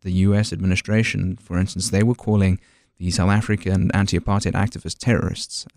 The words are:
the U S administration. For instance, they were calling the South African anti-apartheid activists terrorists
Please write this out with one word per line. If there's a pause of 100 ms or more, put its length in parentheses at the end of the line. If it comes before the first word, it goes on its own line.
the
U
S
administration.
For
instance,
they
were
calling (360)
the
South
African
anti-apartheid
activists
terrorists (100)